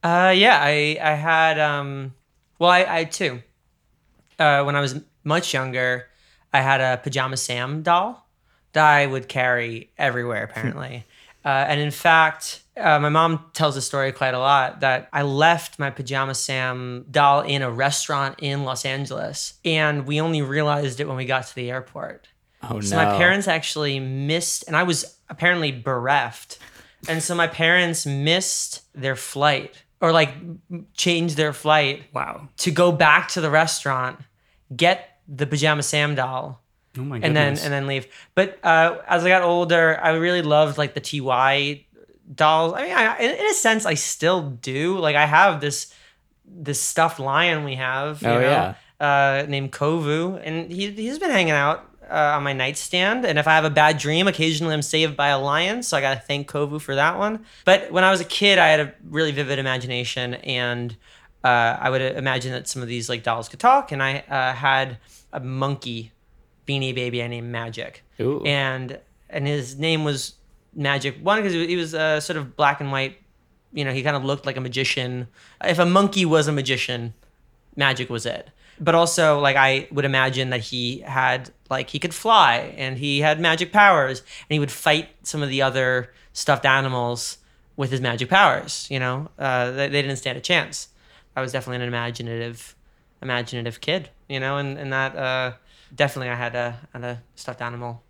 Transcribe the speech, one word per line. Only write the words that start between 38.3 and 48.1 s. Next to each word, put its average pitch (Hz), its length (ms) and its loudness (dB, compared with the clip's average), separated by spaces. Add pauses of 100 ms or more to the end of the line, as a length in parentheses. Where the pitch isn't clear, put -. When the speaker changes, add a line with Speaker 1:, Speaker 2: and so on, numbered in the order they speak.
Speaker 1:
But, 190 280 0
uh, 165 340 6 (100)
as 170 180 2
I 180 40 4
got 185 140 6
older, 170 600 4
I 165 80 4
really 170 320 0
loved, 151 340 4
like, 147 160 -2
the - 60 -6
T - 220 -8
Y 135 640 0 (500)
dolls. 160 380 4
I 254 100 -4
mean, 339 100 -6
I, 226 260 2
in, 240 120 2
in - 160 -4
a 427 60 2
sense, 220 320 0
I 175 100 0
still 160 540 -2
do. 139 500 -4
Like, 151 160 0
I 151 100 6
have 160 360 4
this, 143 320 -6 (520)
this 143 360 -8
stuffed 165 380 0
lion 151 440 0
we 139 120 -6
have, 135 460 -4